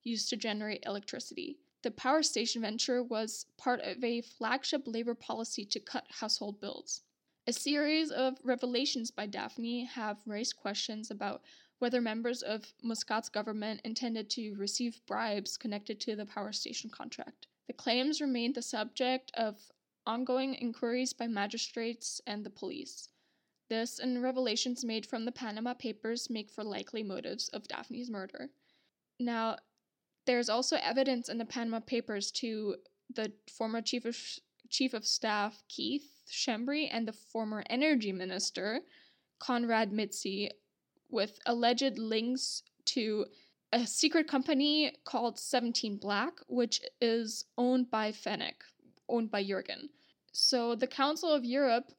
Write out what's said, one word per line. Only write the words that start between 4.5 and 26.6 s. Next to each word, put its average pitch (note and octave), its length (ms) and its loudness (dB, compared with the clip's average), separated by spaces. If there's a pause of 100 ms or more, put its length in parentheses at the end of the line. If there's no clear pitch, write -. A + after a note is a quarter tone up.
Labour A#3 280 -2
policy A3+ 520 -6
to - 140 -2
cut - 280 -8
household G#3 520 -2
bills. - 420 -8 (440)
A A#3+ 60 0
series D4+ 580 2
of C4 340 0
revelations B3 680 0
by G#3+ 160 -6
Daphne A#3 580 -4
have G#3+ 400 -4
raised G#3+ 320 -4
questions G#3+ 540 -6
about G3+ 320 -6 (380)
whether B3 200 4
members A#3 400 0
of A3 320 -4 (100)
Muscat's A3+ 460 -2
government G#3+ 560 -4
intended A3+ 460 -2
to G#3+ 260 -4
receive A3+ 500 -2
bribes G#3 520 -2
connected G#3 420 -4
to G#3+ 160 -2
the G#3+ 80 -6
power G#3 280 -6
station - 360 -6
contract. - 580 -12 (200)
The B3 80 -8
claims C#4 480 2
remained B3+ 320 2
the A#3 80 -4
subject B3+ 720 0
of G#3+ 220 0 (500)
ongoing B3+ 480 0
inquiries B3 580 0
by A#3 140 -4
magistrates A3+ 1000 -4
and G#3 180 -4
the G3 60 -8
police. - 580 -10 (600)
This A3+ 300 -2
and B3 240 0
revelations B3 640 0
made A3 220 0
from A3+ 180 -4
the A#3+ 80 -2
Panama A#3 420 -4
Papers A3+ 560 -4
make G#3+ 200 -4
for - 140 -8